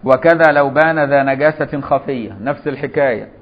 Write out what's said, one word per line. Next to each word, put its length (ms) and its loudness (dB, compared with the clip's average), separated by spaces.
وكذا 480 4
لو 180 2
بان 400 0
ذا 140 2
نجاسة 580 -2
خفية، 600 -4
نفس 260 -6
الحكاية 600 -4